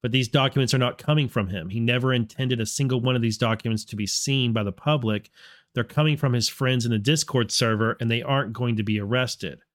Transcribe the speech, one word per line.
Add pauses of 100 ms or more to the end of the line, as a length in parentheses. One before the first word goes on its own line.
but
these
documents
are
not
coming
from
him.
He
never
intended
a
single
one
of
these
documents
to
be
seen
by
the
public. (440)
They're
coming
from
his
friends
in
the
Discord
server,
and
they
aren't
going
to
be
arrested. (140)